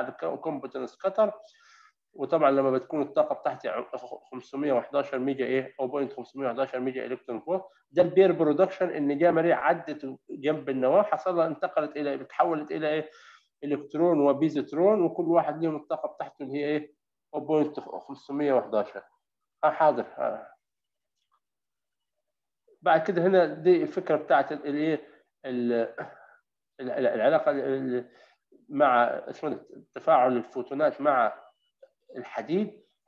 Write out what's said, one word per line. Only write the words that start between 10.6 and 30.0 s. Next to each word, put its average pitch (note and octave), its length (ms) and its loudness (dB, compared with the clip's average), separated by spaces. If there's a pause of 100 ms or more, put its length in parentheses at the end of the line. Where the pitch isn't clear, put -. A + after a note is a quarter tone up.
النواه، C3 340 4
حصل F#3 320 -2
لها D#3+ 120 2
انتقلت D3+ 500 -4
الى، C#3+ 160 -4
اتحولت D3+ 580 -2
الى D#3 180 -2
ايه، D#3 200 -2 (540)
electron D3 560 0
وبيزوترون، D3 800 2
وكل E3+ 220 0
واحد D#3+ 380 0
ليهم D#3+ 140 -2
الطاقه D3+ 320 -6
بتاعته - 360 -12
اللي C3 100 -8
هي C#3+ 120 -4
ايه، D3+ 280 -4 (400)
بوينت D3+ 460 -2
خمسمية - 720 -6
وحداشر. G#2+ 500 -2 (600)
اه D#3 60 4
حاضر. C#3+ 360 2 (120)
آه. A#2 300 -4 (2250)
بعد F3+ 200 4
كده F3 200 0
هنا F#3 240 4
دي D#3+ 380 2
الفكره D#3+ 320 -2
بتاعت D3 360 2
ال-، D3+ 140 -8
الايه، D3 360 -2 (440)
ال-، A#2+ 280 -2 (1080)
ال-، B2+ 120 -8
ال-، C3 160 0
العلاقه D3 440 2
ال-، C3 540 -4 (640)
مع C3+ 340 4
اسمه C3+ 460 -4
ده، - 160 -8 (280)
تفاعل C3 440 4